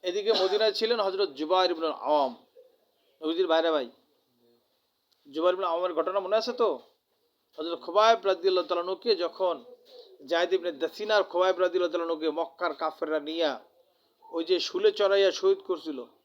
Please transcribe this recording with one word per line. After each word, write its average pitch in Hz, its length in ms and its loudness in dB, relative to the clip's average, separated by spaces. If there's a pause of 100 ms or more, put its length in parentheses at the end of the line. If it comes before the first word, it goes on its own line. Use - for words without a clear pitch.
এদিকে 196 300 -2
মদিনায় 202 400 2
ছিলেন 226 280 -2
হযরত 190 300 0
জুবাইর 170 400 2
ইবনে 165 160 -4
আওয়াম, 139 500 0 (880)
নবীজির 165 240 0
ভাইরা 160 260 4
ভাই। 127 180 -2 (1400)
জুবাইর 165 240 2
ইবনে 185 120 -4
আওয়ামের 175 280 -2
ঘটনা 185 260 -2
মনে 190 160 -2
আছে 226 160 -2
তো? 202 260 0 (800)
হযরত 170 220 -8
খুবাইব 220 440 4
রাদিয়াল্লাহু 185 420 2
তাআলা 175 160 -2
আনহুকে 185 340 -2
যখন 170 480 -4 (600)
জায়েদ 170 260 0
ইবনে 175 200 -2
দাসিনার 196 500 0
খুবাইব 185 360 2
রাদিয়াল্লাহু 180 340 0
তাআলা 170 120 -2
আনহুকে 160 260 -2
মক্কার 160 440 -4
কাফেররা 156 460 -4
নিয়া 151 400 -2 (720)
ওই 165 140 -4
যে 175 160 2
শুলে 202 320 0
চড়াইয়া 196 400 4
শহীদ 190 260 2
করছিল 151 460 -8 (200)